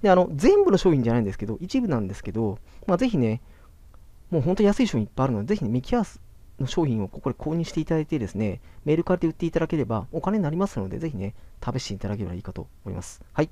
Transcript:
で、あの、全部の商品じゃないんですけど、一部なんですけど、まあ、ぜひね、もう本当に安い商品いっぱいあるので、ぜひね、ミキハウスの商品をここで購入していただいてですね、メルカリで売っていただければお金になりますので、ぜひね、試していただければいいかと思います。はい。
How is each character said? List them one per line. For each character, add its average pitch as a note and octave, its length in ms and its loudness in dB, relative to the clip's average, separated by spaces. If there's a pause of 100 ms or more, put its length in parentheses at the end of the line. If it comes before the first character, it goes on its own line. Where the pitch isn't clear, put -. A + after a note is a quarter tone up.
で、 G#3 80 4
あ F3+ 60 10
の、 F3+ 180 4
全 F4+ 300 6
部 F4+ 80 6
の F#3 60 6
商 F3 160 6
品 C3 100 4
じ A2+ 60 2
ゃ A#2 40 4
な A#2+ 60 4
い - 20 2
ん G#2+ 40 0
で G2 60 -2
す - 60 -8
け G#2 80 -6
ど、 G#2+ 160 -4
一 F#3 200 -2
部 A#3 60 -2
な C3+ 120 0
ん G2+ 80 -4
で F#2+ 60 -6
す - 100 -14
け G2+ 80 -8
ど、 A2 280 -2 (260)
ま F3+ 100 2
あ、 - 20 -2
ぜ B3+ 120 2
ひ G3+ 80 0
ね、 A#2 240 0 (880)
も E3+ 100 2
う - 20 0
本 F3 140 2
当 G#3+ 80 2
に G3+ 40 6
安 G3+ 160 2
い A3 40 2
商 - 100 -2
品 A2 60 0
い - 20 -2
っ - 80 -16
ぱ C3 100 0
い - 20 2
あ - 20 0
る B2+ 60 0
の G#2 120 -2
で、 - 20 -10
ぜ C#3+ 100 0
ひ - 60 -4
ね、 G#2+ 60 -2
ミ B2 120 0
キ - 140 -2
ハ A#3+ 60 2
ウ F#3+ 40 0
ス - 160 -20 (380)
の C3+ 80 -2
商 E3 180 0
品 A2 180 0
を F#2+ 40 -4
こ - 140 -12
こ C3 100 -2
で - 60 -8
購 D#3 180 -4
入 E3+ 80 0
し - 80 -8
て - 80 -2
い D#3 60 -2
た E3 100 0
だ D#3 60 0
い D3+ 40 -4
て D3+ 140 -4
で G#2 80 -4
す - 80 -10
ね、 G2+ 260 -2 (220)
メ D3+ 120 2
ル E3 80 0
カ F#3 120 2
リ F3+ 60 -2
で E3 60 2
売 D#3+ 40 0
っ - 20 -8
て - 120 -6
い E3 60 -2
た E3 100 0
だ D#3+ 60 -2
け E3 100 -2
れ C3+ 80 0
ば A2 260 -4
お D#3+ 80 -6
金 G3 180 -2
に G3 60 0
な C#3+ 60 0
り D#3+ 80 -4
ま F#3+ 100 0
す - 120 -6
の F#2+ 100 -6
で、 - 100 -8
ぜ E3 100 -6
ひ C#3 80 -8
ね、 F#2+ 160 -6 (300)
試 - 160 -4
し - 80 -10
て G2+ 60 -8
い F#2+ 40 -8
た G2 120 -6
だ G#2 80 -4
け G#2+ 60 -4
れ F2+ 60 -6
ば F2 60 -8
い F2 40 -8
い - 40 -14
か F#2+ 80 -10
と F2 160 -10 (160)
思 G2 80 -10
い F#2 40 -8
ま F#2 60 -8
す。 - 200 -16 (100)
は - 100 -2
い。 D#3 100 0